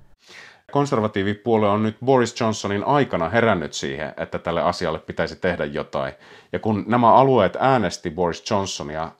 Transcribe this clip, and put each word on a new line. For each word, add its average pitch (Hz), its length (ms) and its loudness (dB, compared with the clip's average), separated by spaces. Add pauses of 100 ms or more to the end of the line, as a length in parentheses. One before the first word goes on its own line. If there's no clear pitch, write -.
(720)
Konservatiivipuolue 107 960 0
on 104 140 2
nyt 107 220 -2
Boris 123 360 2
Johnsonin 101 440 -2
aikana 120 440 0
herännyt 101 440 0
siihen, 69 440 -8
että 82 220 -8
tälle 85 240 -2
asialle 80 360 -2
pitäisi 80 380 -6
tehdä 82 280 -2
jotain. 71 500 -6 (380)
Ja 90 60 -4
kun 104 280 -2
nämä 113 280 4
alueet 120 460 6
äänesti 107 500 0
Boris 85 400 -4
Johnsonia, 82 680 -4